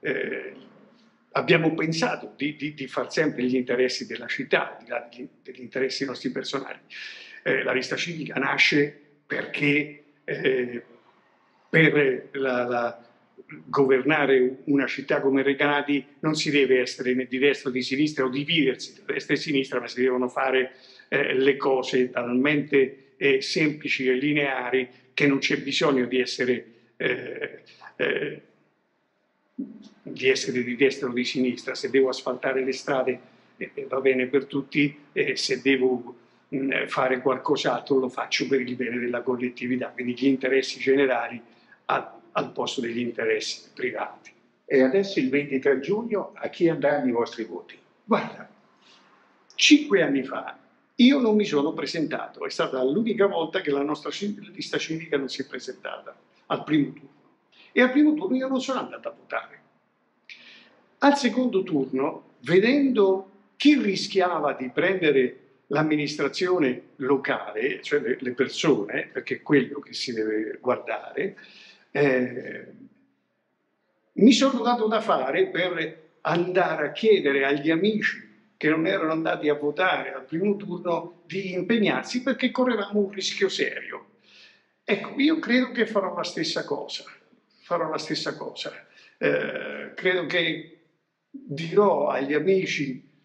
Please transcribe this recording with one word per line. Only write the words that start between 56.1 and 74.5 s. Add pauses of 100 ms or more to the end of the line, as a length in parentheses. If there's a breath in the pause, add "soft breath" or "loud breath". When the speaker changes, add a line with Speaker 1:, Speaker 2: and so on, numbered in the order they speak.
Speaker 1:
al
primo
turno. (600 soft breath)
E
al
primo
turno
io
non
sono
andato
a
votare. (1400 loud breath)
Al
secondo
turno,
vedendo (260)
chi
rischiava
di
prendere (300)
l'amministrazione
locale,
cioè
le,
le
persone,
perché
è
quello
che
si
deve
guardare, (600 loud breath)
eh, (1500)
mi
sono